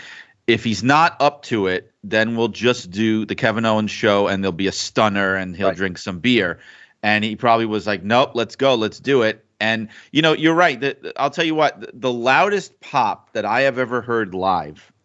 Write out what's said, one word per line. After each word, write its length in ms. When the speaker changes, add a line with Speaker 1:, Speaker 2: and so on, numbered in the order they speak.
Speaker 1:
"If 160
he's 180
not 380
up 240
to 240
it, 240
then 340
we'll 120
just 420
do 340
the 120
Kevin 280
Owens 280
show, 340
and 160
there'll 100
be 140
a 60
stunner, 640
and 200
he'll 120
Speaker 2:
Right. 80
Speaker 1:
drink 220
some 200
beer." 400
And 200
he 140
probably 300
was 200
like, 160
"Nope, 320
let's 220
go, 180
let's 240
do 240
it." 220
And, 280
you 100
know, 120
you're 200
right. 260
The, 220
the, 160
I'll 140
tell 140
you 100
what, 260
the, 140
the 180
loudest 680
pop 540
that 120
I 160
have 160
ever 240
heard 320
live 580